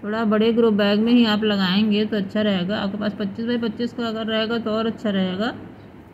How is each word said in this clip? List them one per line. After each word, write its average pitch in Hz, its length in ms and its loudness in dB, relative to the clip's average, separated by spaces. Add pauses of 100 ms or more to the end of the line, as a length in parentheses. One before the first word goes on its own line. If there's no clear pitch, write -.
थोड़ा 220 220 -4
बड़े 214 280 4
ग्रो 233 180 4
बैग 208 280 2
में 226 120 2
ही 240 140 6
आप 208 180 0
लगाएंगे 208 600 2
तो 214 120 -4
अच्छा 196 240 -2
रहेगा। 202 360 0
आपके 202 200 -4
पास 208 220 -4
पच्चीस 208 260 -6
बाई 240 140 -2
पच्चीस 233 340 -4
का 233 140 -6
अगर 220 180 -6
रहेगा 220 320 -2
तो 226 140 -4
और 220 140 0
अच्छा 226 240 -4
रहेगा। 190 380 -2 (680)